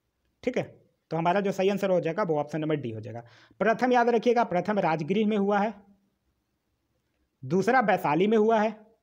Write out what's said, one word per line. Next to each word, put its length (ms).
ठीक 140
है। 60
तो 60
हमारा 240
जो 120
सही 160
आंसर 200
हो 120
जाएगा 220
वो 160
ऑप्शन 220
नंबर 160
डी 140
हो 100
जाएगा। 220
प्रथम 340
याद 160
रखिएगा, 360
प्रथम 360
राजगृह 460
में 100
हुआ 220
है, 140
दूसरा 380
वैशाली 460
में 100
हुआ 220
है, 160